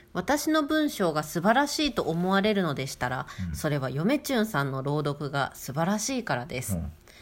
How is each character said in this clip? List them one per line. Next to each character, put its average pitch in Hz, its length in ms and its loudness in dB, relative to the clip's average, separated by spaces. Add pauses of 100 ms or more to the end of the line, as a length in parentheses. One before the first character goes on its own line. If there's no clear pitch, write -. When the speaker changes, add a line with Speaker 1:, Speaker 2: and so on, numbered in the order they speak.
(140)
Speaker 1:
私 277 360 0
の 311 140 4
文 302 260 2
章 185 220 0
が 151 120 0
素 156 180 -2
晴 214 140 4
ら 285 120 4
し - 200 -2
い 277 60 -2
と 165 100 0
思 170 280 2
わ 196 100 6
れ 214 120 2
る 202 100 2
の 156 100 0
で 131 140 -4
し - 80 -10
た 123 140 -2
ら、 131 180 -4 (220)
Speaker 2:
う - 20 -4
ん。 76 40 -4
Speaker 1:
そ 151 140 -2
れ 147 80 2
は 131 120 -2
嫁 170 300 2
チ 285 140 -4
ュ 226 80 4
ン 214 40 2
さ 160 180 0
ん 135 80 -2
の 135 120 -4
朗 147 200 0
読 143 260 -2
が 139 260 0
素 - 180 -10
晴 165 180 0
ら 214 80 0
し 262 200 -2
い 220 40 -6
か 143 140 -2
ら 123 80 -6
で 127 160 -6
す。 98 140 -2
Speaker 2:
う 85 40 -4
ん。 78 120 -6 (300)